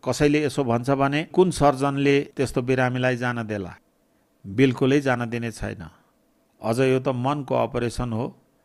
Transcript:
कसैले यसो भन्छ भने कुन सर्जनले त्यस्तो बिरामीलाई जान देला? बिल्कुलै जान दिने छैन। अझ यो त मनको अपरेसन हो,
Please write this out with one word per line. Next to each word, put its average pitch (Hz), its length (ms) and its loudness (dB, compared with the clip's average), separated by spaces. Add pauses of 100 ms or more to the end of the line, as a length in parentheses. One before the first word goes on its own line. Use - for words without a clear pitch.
कसैले 147 400 2
यसो 139 200 -2
भन्छ 120 260 0
भने 139 340 0
कुन 185 260 4
सर्जनले 139 680 2 (160)
त्यस्तो 131 260 0
बिरामीलाई 127 540 0
जान 120 300 -4
देला? 98 300 -8 (680)
बिल्कुलै 131 560 2
जान 123 300 -2
दिने 117 200 -6
छैन। 104 340 -10 (800)
अझ 113 180 0
यो 131 180 4
त 131 100 -2
मनको 131 460 -2
अपरेसन 120 580 -2
हो, 113 240 -6 (280)